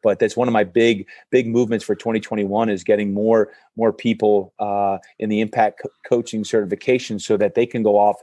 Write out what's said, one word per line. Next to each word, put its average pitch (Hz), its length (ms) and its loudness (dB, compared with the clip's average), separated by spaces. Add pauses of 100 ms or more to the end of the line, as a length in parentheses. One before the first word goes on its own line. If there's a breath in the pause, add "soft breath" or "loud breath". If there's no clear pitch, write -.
but 101 160 0
that's 110 160 0
one 123 120 0
of 120 40 -2
my 107 140 2
big, 113 420 2 (220 loud breath)
big 123 180 2
movements 113 380 0
for 101 100 -2
twenty 113 240 -4
twenty-one 107 500 -2
is 95 140 -4
getting 104 300 0
more, 107 400 2 (240 loud breath)
more 110 160 2
people, 104 640 0
uh, 101 380 -2 (220 soft breath)
in 107 100 -6
the 107 120 0
impact 110 420 -2
co-, - 60 -8 (140)
coaching 117 400 -2
certification 107 760 -2
so 107 180 0
that 98 180 0
they 120 100 2
can 120 180 -4
go 104 140 4
off 104 240 2